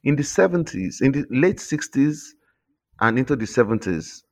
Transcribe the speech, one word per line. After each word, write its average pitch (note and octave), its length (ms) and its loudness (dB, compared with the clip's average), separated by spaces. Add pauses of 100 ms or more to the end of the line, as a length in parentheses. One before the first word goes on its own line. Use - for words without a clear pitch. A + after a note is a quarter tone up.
in C#3+ 120 2
the D3 60 -2
seventies, F3 760 0
in C3+ 140 4
the C#3+ 160 -2
late C#3 320 0
sixties D3+ 720 -2 (640)
and A2+ 180 2
into C3 200 0
the A2 100 -4
seventies G2+ 840 0